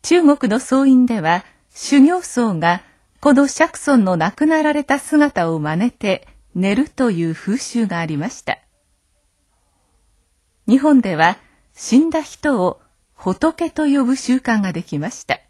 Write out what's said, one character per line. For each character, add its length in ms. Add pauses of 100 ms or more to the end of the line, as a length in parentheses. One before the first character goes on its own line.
中 360
国 120
の 100
僧 260
院 200
で 140
は、 240 (260)
修 320
行 200
僧 340
が 260 (380)
こ 140
の 140
釈 300
尊 280
の 120
亡 140
く 140
な 180
ら 80
れ 120
た 160
姿 520
を 80
真 160
似 160
て 360 (280)
寝 180
る 160
と 220
い 120
う 100
風 240
習 300
が 120
あ 60
り 120
ま 120
し 140
た。 160 (2000)
日 120
本 220
で 140
は 220 (360)
死 260
ん 100
だ 120
人 420
を 160 (340)
仏 560
と 160
呼 180
ぶ 120
習 220
慣 240
が 120
で 80
き 160
ま 120
し 160
た。 240